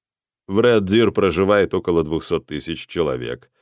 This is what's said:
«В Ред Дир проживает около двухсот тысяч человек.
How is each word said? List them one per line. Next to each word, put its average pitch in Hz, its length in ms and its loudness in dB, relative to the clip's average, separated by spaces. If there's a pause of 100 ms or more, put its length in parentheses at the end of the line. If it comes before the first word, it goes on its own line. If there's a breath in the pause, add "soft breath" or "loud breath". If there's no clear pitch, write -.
(480)
«В 95 120 0
Ред 117 240 4
Дир 101 280 2
проживает 95 600 2
около 85 300 0
двухсот 78 440 -4
тысяч 78 400 -10
человек. 64 640 -6 (120)